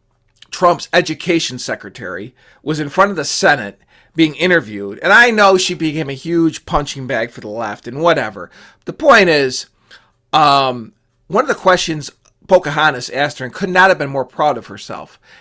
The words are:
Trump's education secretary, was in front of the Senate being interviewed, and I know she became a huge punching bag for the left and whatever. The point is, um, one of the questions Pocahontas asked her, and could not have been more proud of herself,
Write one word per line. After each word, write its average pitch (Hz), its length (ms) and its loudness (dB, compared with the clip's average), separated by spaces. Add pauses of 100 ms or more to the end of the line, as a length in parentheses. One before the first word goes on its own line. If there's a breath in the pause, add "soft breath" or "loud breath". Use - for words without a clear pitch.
(500)
Trump's 175 420 2
education 165 640 -2
secretary, 101 760 -10 (280 soft breath)
was 151 180 -4
in 147 80 -4
front 190 220 2
of 190 60 -8
the 151 80 -4
Senate 131 560 0 (360 soft breath)
being 156 180 2
interviewed, 110 640 -2
and 180 120 2
I 240 180 6
know 202 260 4
she 180 180 0
became 156 360 -4
a 139 40 -6
huge 165 520 -2
punching 143 400 -4
bag 120 240 -4
for - 100 -18
the - 60 -14
left 107 400 -8
and 123 140 -10
whatever. 113 500 -2 (340 loud breath)
The - 80 -10
point 233 360 6
is, 139 380 0 (680 soft breath)
um, 135 600 2 (340)
one 214 160 0
of 294 40 -14
the 233 60 0
questions 175 560 0 (380)
Pocahontas 151 600 0
asked 139 280 -4
her, 131 60 -10
and 120 100 -10
could 190 140 -6
not 185 220 4
have 165 80 2
been 143 120 -6
more 135 140 -2
proud 147 340 -2
of 104 80 -16
herself, - 540 -16 (200 soft breath)